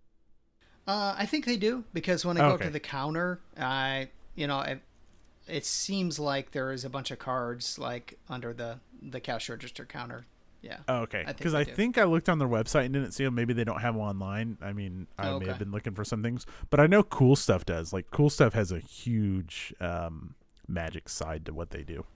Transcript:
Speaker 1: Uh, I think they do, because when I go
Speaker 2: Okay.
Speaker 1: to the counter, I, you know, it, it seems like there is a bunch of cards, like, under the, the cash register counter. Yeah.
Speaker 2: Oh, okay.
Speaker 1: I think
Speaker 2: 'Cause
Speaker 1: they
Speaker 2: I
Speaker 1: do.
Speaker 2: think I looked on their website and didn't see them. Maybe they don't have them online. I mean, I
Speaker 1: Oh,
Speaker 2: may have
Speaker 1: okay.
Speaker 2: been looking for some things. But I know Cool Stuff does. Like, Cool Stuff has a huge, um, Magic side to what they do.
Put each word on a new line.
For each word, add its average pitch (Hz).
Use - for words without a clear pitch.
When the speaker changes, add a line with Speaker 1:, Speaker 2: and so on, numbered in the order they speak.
Speaker 1:
Uh, 202
I 208
think 311
they 240
do, 220
because 175
when 175
I 170
go 185
Speaker 2:
Okay. 185
Speaker 1:
to 160
the 147
counter, 165
I, 135
you 151
know, 139
it, 139
it 160
seems 180
like 139
there 131
is 127
a 131
bunch 131
of 131
cards, 123
like, 123
under 120
the, 120
the 135
cash 117
register 120
counter. 120
Yeah. -
Speaker 2:
Oh, 127
okay. 107
Speaker 1:
I -
think -
Speaker 2:
'Cause 165
Speaker 1:
they 147
Speaker 2:
I 147
Speaker 1:
do. -
Speaker 2:
think 233
I 214
looked 165
on 170
their 135
website 120
and 135
didn't 135
see 139
them. 131
Maybe 117
they 117
don't 110
have 117
them 110
online. 101
I 101
mean, 95
I 98
Speaker 1:
Oh, -
Speaker 2:
may 95
have -
Speaker 1:
okay. 104
Speaker 2:
been 98
looking 104
for 104
some 110
things. 120
But 143
I 151
know 196
Cool 135
Stuff 95
does. 82
Like, 95
Cool 147
Stuff 123
has 98
a 87
huge, 101
um, 82
Magic 82
side 78
to 78
what 82
they -
do. 73